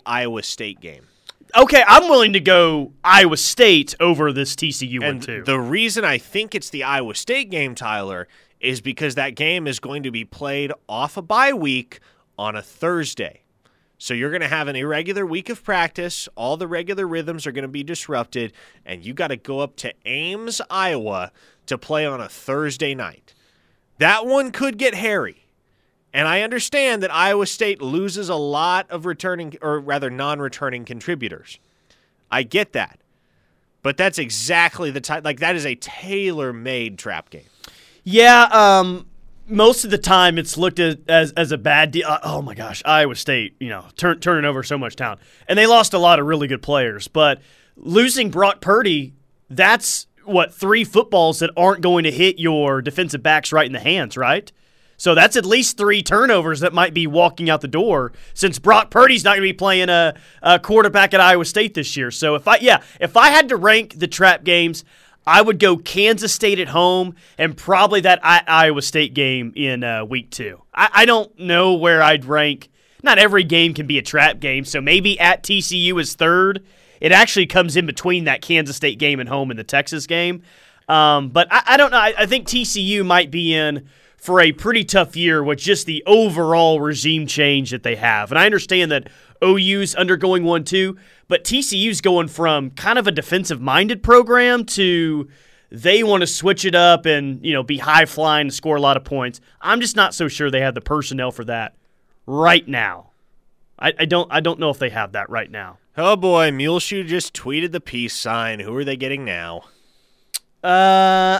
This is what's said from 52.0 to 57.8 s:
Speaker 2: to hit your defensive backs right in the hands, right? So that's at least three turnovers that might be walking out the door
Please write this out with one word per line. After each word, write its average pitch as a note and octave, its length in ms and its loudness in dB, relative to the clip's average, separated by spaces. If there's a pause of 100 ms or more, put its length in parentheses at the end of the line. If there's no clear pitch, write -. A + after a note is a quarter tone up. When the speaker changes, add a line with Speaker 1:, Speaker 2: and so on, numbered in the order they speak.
Speaker 2:
to D#3+ 80 0
hit F3+ 280 0
your D3 420 -2
defensive C#3+ 420 -6
backs D#3 280 0
right D#3 140 2
in C3 80 -8
the B2 60 -6
hands, C#3+ 380 -4
right? C3+ 340 -2 (440)
So E3+ 200 2
that's F#3 220 6
at G#3 80 0
least A3+ 320 0
three G3+ 260 0
turnovers F#3+ 560 0
that E3+ 140 -2
might E3+ 200 2
be E3 140 -2
walking E3 420 0
out D#3 120 0
the C#3+ 80 -10
door D3+ 420 -2 (220)